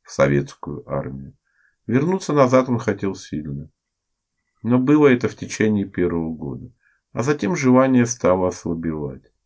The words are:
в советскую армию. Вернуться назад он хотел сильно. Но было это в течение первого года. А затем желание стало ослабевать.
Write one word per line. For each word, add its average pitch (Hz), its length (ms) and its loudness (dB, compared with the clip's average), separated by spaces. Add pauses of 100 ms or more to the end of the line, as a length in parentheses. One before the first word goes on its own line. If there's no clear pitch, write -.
в - 60 -20
советскую 71 760 -2
армию. 69 480 -10 (500)
Вернуться 156 460 -2
назад 131 360 4
он 120 100 0
хотел 98 360 -4
сильно. 76 560 -10 (920)
Но 120 160 2
было 147 300 6
это 120 200 2
в - 80 -8
течение 107 480 -2
первого 87 480 -2
года. 71 400 -12 (400)
А - 100 -6
затем 151 340 -2
желание 127 500 4
стало 92 420 0
ослабевать. 80 840 -8 (140)